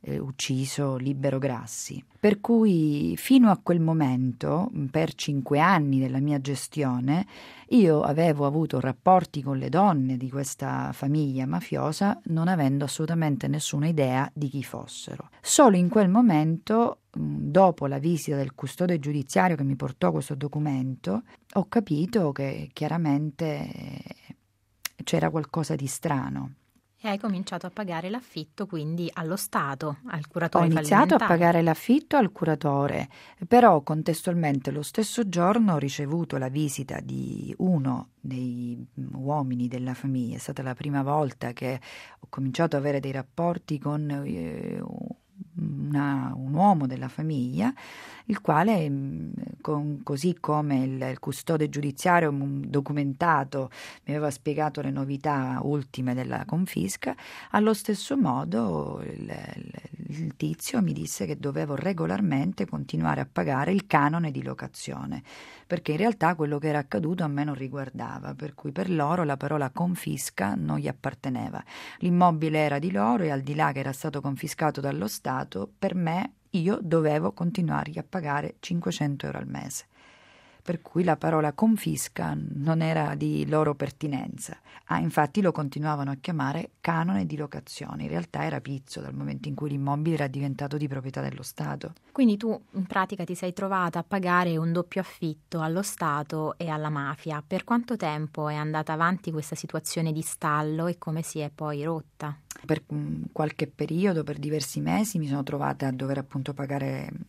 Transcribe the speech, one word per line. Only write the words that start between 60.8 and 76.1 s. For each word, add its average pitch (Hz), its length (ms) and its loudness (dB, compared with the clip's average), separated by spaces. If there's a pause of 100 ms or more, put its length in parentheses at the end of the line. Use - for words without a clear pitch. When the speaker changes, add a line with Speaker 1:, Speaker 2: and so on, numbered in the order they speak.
Speaker 1:
mi 160 100 2
disse 156 340 -6
che 151 120 -6
dovevo 143 360 -4
regolarmente 170 920 0
continuare 151 540 -2
a 135 100 -4
pagare 151 420 0
il 196 140 2
canone 156 440 2
di 135 120 -6
locazione, 135 800 -8 (440)
perché - 260 -4
in 151 60 -2
realtà 180 360 2
quello 151 240 -2
che 156 100 -2
era 147 100 0
accaduto 170 460 -2
a 151 40 -2
me 143 160 -2
non 147 100 -4
riguardava, 131 800 -8
per 143 200 -10
cui 143 180 -10
per 185 180 -4
loro 160 340 2
la 143 120 0
parola 143 340 -2
confisca 170 840 -4
non 151 240 -2
gli 147 100 -4
apparteneva. 131 720 -6 (360)
L'immobile 170 600 4
era 147 200 2
di 165 120 -4
loro 208 340 2
e 156 60 0
al 139 100 -2
di 139 140 -4
là 151 180 0
che 135 80 -6
era 135 120 -4
stato 143 280 -6
confiscato 143 600 -2
dallo 143 280 -2
Stato, 143 720 -6
per 190 160 -2
me 175 380 -2 (180)